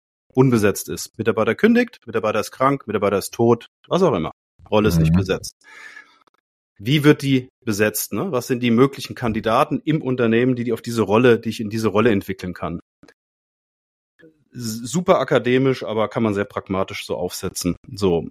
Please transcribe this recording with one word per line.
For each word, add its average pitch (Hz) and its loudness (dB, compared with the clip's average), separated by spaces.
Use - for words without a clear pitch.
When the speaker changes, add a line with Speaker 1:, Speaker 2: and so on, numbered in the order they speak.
Speaker 1:
unbesetzt 117 2
ist. - -12
Mitarbeiter 107 0
kündigt, 240 2
Mitarbeiter 107 -2
ist - -6
krank, 135 -2
Mitarbeiter 98 0
ist - -8
tot, 117 2
was 175 0
auch 143 2
immer. 80 -2
Rolle 107 4
ist 85 2
nicht 80 2
Speaker 2:
Mhm. 87 4
Speaker 1:
besetzt. 92 -4
Wie 135 0
wird 147 6
die 135 0
besetzt, 107 -2
ne? 151 -4
Was 123 -4
sind 120 -2
die 120 2
möglichen 120 0
Kandidaten 117 0
im 156 -2
Unternehmen, 123 0
die, 120 -6
die 117 -4
auf 113 -6
diese 117 -2
Rolle, 113 4
die 113 -8
ich 110 -8
in 104 -8
diese 110 -2
Rolle 107 2
entwickeln 98 -4
kann? 85 -8
S-, 117 -8
super 175 2
akademisch, 127 0
aber 107 -2
kann 123 -4
man 107 2
sehr 101 0
pragmatisch 95 -6
so - -6
aufsetzen. 90 -6
So, 92 0